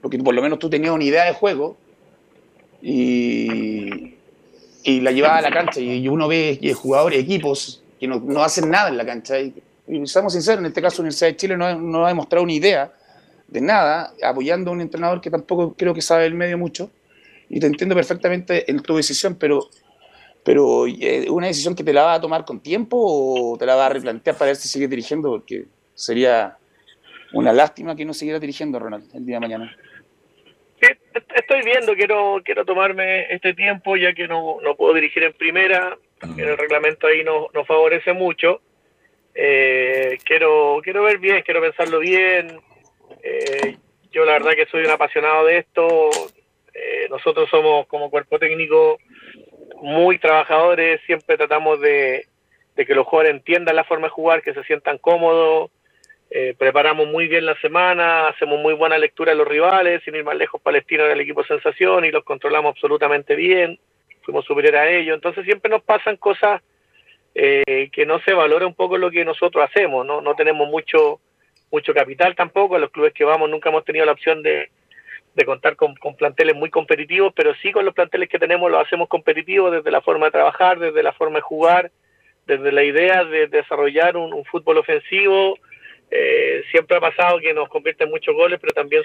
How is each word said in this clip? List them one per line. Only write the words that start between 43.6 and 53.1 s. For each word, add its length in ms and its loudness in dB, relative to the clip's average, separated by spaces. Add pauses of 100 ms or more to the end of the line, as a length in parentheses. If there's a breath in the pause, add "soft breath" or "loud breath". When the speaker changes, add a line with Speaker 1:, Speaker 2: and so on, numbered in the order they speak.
Speaker 2:
yo 120 2
la 100 4
verdad 180 2
que 140 2
soy 180 -4
un 60 2
apasionado 560 2
de 120 4
esto. 520 2 (600)
Eh, 380 -8
nosotros 400 0
somos 360 2
como 240 -8
cuerpo 280 -2
técnico 600 2 (840 loud breath)
muy 360 2
trabajadores, 840 2
siempre 320 -2
tratamos 440 0
de, 460 0 (500)
de 100 0
que 80 0
los 120 2
jugadores 280 4